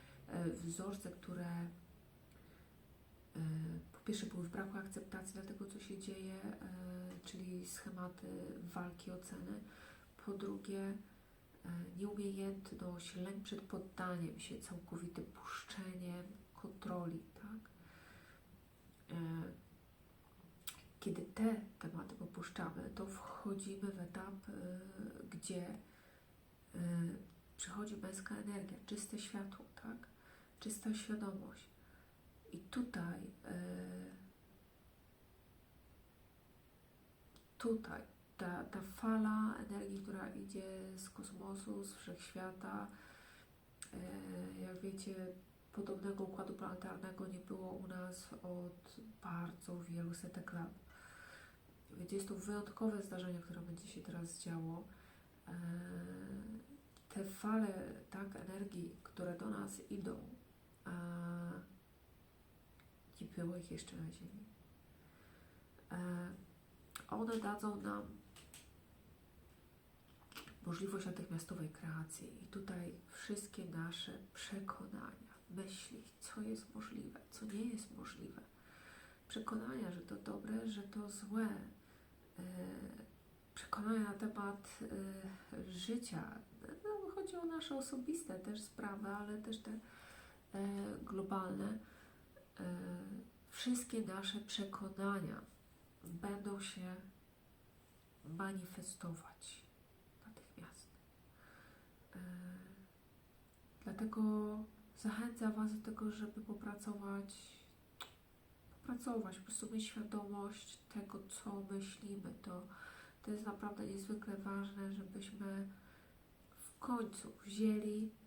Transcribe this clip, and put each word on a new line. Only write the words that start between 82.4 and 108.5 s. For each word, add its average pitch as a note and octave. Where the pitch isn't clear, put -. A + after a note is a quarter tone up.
przekonania A3
na G#3
temat, G3+
e, F#3
życia. F3+
No, G#4
chodzi F#4+
o F4
nasze D#4+
osobiste C4
też G#3+
sprawy, G#3
ale G#3
też A3
te, G#3+
e, A3
globalne. G3
E, F3+
wszystkie A#3+
nasze G3
przekonania G3
będą G3+
się F#3
manifestować F3
natychmiast. -
E, F#3
dlatego A3
zachęcam A3
Was G#3+
do G#3+
tego, A3
żeby G#3+
popracować, G3+